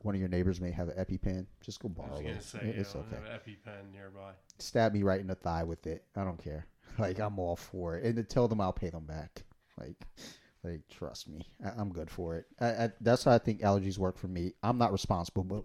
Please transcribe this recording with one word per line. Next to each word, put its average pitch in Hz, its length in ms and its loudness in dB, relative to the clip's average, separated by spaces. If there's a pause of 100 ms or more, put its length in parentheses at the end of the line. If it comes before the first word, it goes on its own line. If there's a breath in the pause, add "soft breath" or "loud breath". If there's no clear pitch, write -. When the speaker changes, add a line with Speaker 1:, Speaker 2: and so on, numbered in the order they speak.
Speaker 1:
one 101 140 0
of 98 40 0
your 92 100 2
neighbors 90 300 4
may 87 120 -2
have 85 180 -2
an - 140 -6
EpiPen. 92 420 0 (160)
Just - 180 -10
go 120 80 -8 (100)
Speaker 2:
I - 40 -8
was - 80 -10
Speaker 1:
borrow 71 120 -6
Speaker 2:
gonna 76 140 -6
Speaker 1:
it. 104 80 -8
Speaker 2:
say, - 160 -12
Speaker 1:
It, 110 160 -2
Speaker 2:
yeah, 110 60 -2
Speaker 1:
it's - 140 -4
Speaker 2:
I 71 40 -6
Speaker 1:
okay. 110 160 -8
Speaker 2:
have 107 100 -10
an 113 140 -10
EpiPen 101 540 -14
nearby. 98 380 -14 (280)
Speaker 1:
Stab 113 340 2
me 101 100 2
right 95 180 4
in 95 60 -6
the 92 80 -2
thigh 82 280 -2
with 82 240 -6
it. - 160 -6 (120)
I 98 100 -2
don't 87 180 -6
care. 78 220 -8 (180)
<laughs> - 160 -6
Like, 92 200 0
I'm 101 200 -2
all 87 160 0
for 87 400 -4
it. 90 100 -4
And 117 120 2
to 113 60 0
tell 120 260 4
them 107 120 2
I'll 92 120 2
pay 90 160 -4
them 82 160 -8
back. 78 380 -10 (360)
Like, - 160 -12 (680 loud breath)
like, 85 260 -6
trust - 400 -10
me. 78 160 -12 (200)
I, 98 120 -2
I'm 101 160 -2
good 82 180 -6
for 82 240 -4
it. 82 100 -6 (140)
I, 120 80 4
I, 117 220 2 (120)
that's 117 220 6
how 135 80 8
I 117 60 12
think 110 240 2
allergies 98 360 4
work 92 200 0
for 92 100 -6
me. 90 340 -2
I'm 123 160 2
not 117 140 6
responsible, 92 540 0
but 98 200 -4